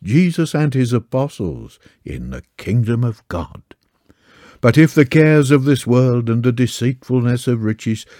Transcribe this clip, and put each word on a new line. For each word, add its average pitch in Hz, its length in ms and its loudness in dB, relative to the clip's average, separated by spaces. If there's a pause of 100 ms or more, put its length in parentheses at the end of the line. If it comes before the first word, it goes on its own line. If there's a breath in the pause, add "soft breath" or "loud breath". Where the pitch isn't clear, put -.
Jesus 165 500 0
and 147 200 -2
his 127 200 -2
apostles 117 840 -6 (260 soft breath)
in 64 240 -12
the - 140 -12 (140)
kingdom 117 460 -2
of 113 240 -6
God. - 340 -10 (960 soft breath)
But 123 180 2
if 156 160 6
the 147 120 6
cares 151 460 4
of 135 140 4
this 139 200 0
world 120 440 2
and 117 120 0
the 123 120 2
deceitfulness 123 920 -2
of 117 160 -2
riches 110 420 -4 (140 soft breath)